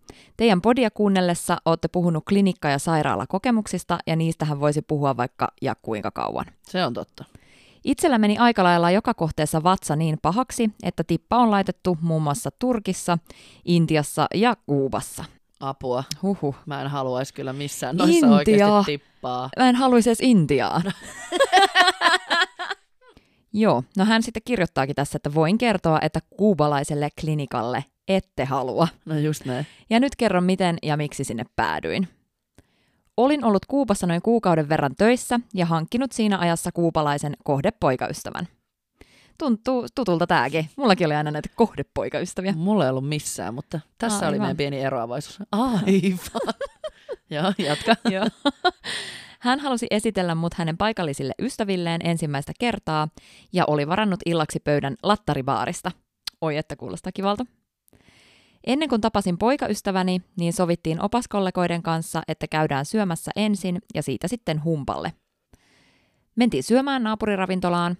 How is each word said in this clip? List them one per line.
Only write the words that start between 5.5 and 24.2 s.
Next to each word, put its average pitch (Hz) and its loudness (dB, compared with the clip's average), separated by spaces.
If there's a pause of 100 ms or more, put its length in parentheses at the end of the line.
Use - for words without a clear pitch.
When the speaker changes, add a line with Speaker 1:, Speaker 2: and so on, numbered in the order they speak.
Speaker 1:
ja 131 -2
kuinka 104 -6
kauan. 60 -6 (160)
Speaker 2:
Se 180 -4
on 120 -6
totta. - -12 (600)
Speaker 1:
Itsellä 277 2
meni 208 4
aika 233 4
lailla 175 4
joka 220 2
kohteessa 156 -2
vatsa 180 0
niin 156 0
pahaksi, 220 -2 (120)
että 170 -4
tippa 170 -2
on 240 4
laitettu 190 0
muun 160 0
muassa 143 -2
Turkissa, 202 -2 (460)
Intiassa 160 2
ja 214 2 (100)
Kuubassa. 135 -2 (360)
Speaker 2:
Apua. 135 -4 (180)
Speaker 1:
Huhhuh. 180 -2 (100)
Speaker 2:
Mä 139 -8
en 139 -6
haluais 131 -4
kyllä 135 -8
missään 143 -6
noissa 311 6
Speaker 1:
Intia. 208 8
Speaker 2:
oikeesti 202 4
tippaa. 127 -8
Speaker 1:
Mä 254 6
en 247 6
haluais 247 6
edes 226 4
Intiaan. 151 4
Speaker 2:
<laughs> 190 -4 (2500)
Speaker 1:
Joo, 185 2 (120)
no 190 2
hän 226 4